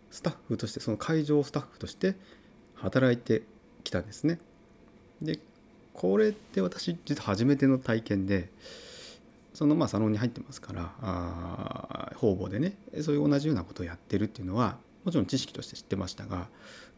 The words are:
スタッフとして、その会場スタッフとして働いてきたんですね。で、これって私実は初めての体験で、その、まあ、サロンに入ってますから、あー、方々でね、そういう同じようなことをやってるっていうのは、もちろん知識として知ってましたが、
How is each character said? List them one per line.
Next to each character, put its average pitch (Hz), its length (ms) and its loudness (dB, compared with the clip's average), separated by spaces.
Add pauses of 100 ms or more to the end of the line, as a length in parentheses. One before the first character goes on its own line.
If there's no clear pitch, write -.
(120)
ス - 100 -14
タ 170 100 0
ッ - 40 -12 (120)
フ 110 100 0
と 123 100 -4
し - 60 -8
て、 139 60 -6
そ - 120 -2
の 107 60 0
会 160 280 0
場 147 180 4
ス - 80 -4
タ 143 100 -2
ッ - 80 -12
フ - 100 -20
と - 80 -8
し - 80 -10
て 190 200 0 (600)
働 127 380 4
い 120 40 2
て - 260 2 (400)
き - 60 -8
た 92 100 0
ん 92 60 -4
で 104 60 -14
す - 140 -12
ね。 165 140 2 (840)
で、 156 180 -4 (540)
こ 190 240 2
れ 214 120 6
っ - 20 0
て - 300 -4
私 180 440 -2
実 143 160 -2
は - 40 -8
初 107 200 2
め 139 100 6
て 135 120 4
の 131 120 6
体 113 220 0
験 98 260 0
で、 92 220 2 (1040)
そ 151 120 0
の、 147 100 6
ま 160 100 4
あ、 - 20 -2
サ 104 120 0
ロ 107 100 4
ン - 20 4
に 104 60 2
入 117 100 0
っ 117 40 0
て - 100 -12
ま - 100 -14
す - 100 -14
か - 120 -12
ら、 85 280 -6
あ 87 1120 -6
ー、 - 40 -16
方 101 180 4
々 95 140 -4
で 101 100 -2
ね、 180 180 0 (240)
そ 151 120 0
う - 20 4
い - 20 2
う 147 100 4
同 143 120 6
じ 147 80 0
よ 156 60 2
う - 20 2
な 87 80 0
こ - 100 -12
と - 100 -6
を - 20 -4
や 85 80 -8
っ - 40 -12
て - 220 -2
る 104 60 4
っ - 20 -4
て - 140 -10
い - 20 -6
う 90 40 -4
の 95 80 -2
は、 117 220 2 (280)
も 185 60 0
ち 170 60 2
ろ 107 60 4
ん - 20 2
知 131 140 0
識 - 140 -6
と - 80 -8
し - 60 -12
て - 100 -16
知 - 40 -16
っ - 40 -20
て - 100 -4
ま 95 140 -4
し - 40 -10
た 104 120 -12
が、 92 240 -6 (480)